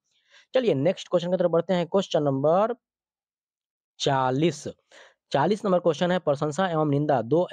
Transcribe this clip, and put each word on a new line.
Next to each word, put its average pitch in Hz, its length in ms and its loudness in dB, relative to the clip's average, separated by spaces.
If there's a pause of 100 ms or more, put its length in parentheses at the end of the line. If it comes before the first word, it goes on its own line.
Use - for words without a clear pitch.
(540)
चलिए 240 200 2
नेक्स्ट 147 340 -2
क्वेश्चन 175 240 -2
की 185 60 2
तरफ 175 140 0
बढ़ते 170 220 0
हैं, 175 140 0
क्वेश्चन 180 360 0
नंबर 156 520 2 (1200)
चालीस। 139 680 -2 (640)
चालीस 170 340 0
नंबर 185 140 2
क्वेश्चन 175 320 0
है, 185 80 0
प्रशंसा 151 480 -2
एवं 156 220 0
निंदा 143 320 0
दो 156 320 0